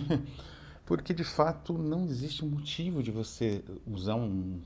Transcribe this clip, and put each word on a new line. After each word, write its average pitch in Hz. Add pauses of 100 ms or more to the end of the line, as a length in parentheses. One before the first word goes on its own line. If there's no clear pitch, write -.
(360)
<laughs> -
porque -
de 170
fato 160
não 160
existe 143
um 156
motivo 147
de 113
você 107 (240)
usar 101
um, 95